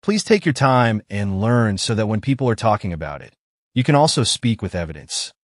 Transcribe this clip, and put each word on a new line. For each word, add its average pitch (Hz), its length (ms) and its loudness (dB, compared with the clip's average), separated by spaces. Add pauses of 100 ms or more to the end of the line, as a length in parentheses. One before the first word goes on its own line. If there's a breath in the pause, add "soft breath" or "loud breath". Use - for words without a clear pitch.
Please 208 240 -2
take 214 200 2
your 165 60 2
time 123 580 4
and 101 300 -4
learn 113 380 2
so 110 180 -2
that 110 120 0
when 107 120 -2
people 131 300 -2
are 117 40 2
talking 104 380 0
about 76 300 -10
it, 50 100 -20 (420)
you 127 120 0
can 151 100 4
also 147 300 4
speak - 360 -2
with 95 140 -6
evidence. 78 560 -8 (120)